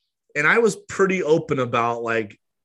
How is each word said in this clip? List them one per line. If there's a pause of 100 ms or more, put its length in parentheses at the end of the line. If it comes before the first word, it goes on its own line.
(360)
And
I
was (120)
pretty
open
about,
like, (260)